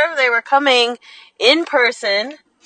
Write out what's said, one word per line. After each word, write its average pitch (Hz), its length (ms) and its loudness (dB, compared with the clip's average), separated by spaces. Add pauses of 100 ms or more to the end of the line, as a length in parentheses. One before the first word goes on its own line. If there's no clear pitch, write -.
(100)
if 320 60 -8
they 262 120 0
were 233 140 -2
coming 247 560 0 (400)
in 302 260 2
person, 240 760 -2 (280)